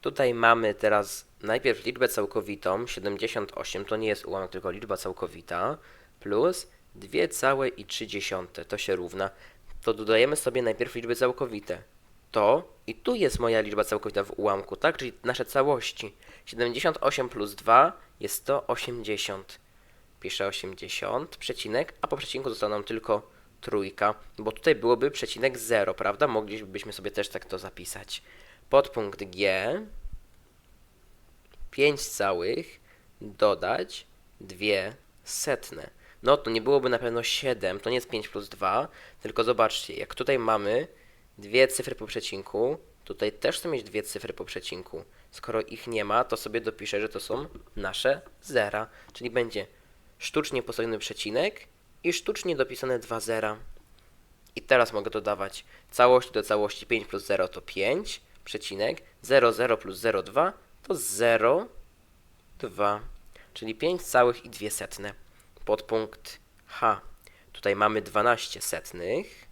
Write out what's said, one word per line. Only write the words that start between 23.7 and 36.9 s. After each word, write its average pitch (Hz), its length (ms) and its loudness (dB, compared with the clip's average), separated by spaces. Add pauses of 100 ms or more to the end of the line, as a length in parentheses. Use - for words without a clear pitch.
bo 107 140 -2
tutaj - 240 4
byłoby 120 360 4
przecinek 123 460 -2
zero, 110 360 2
prawda? 101 340 0
Moglibyśmy 107 680 -4
sobie 98 180 -8
też - 180 -2
tak - 160 -10
to 92 140 -8
zapisać. 92 640 -12 (480)
Podpunkt 107 540 2
G. 98 580 0 (1900)
Pięć 143 300 4
całych, 98 800 -2 (420)
dodać 107 840 0 (360)
dwie 98 540 -2 (280)
setne. - 680 -6 (340)
No, 135 140 8
to 143 120 -4
nie 113 120 2
byłoby 127 280 4
na 117 100 2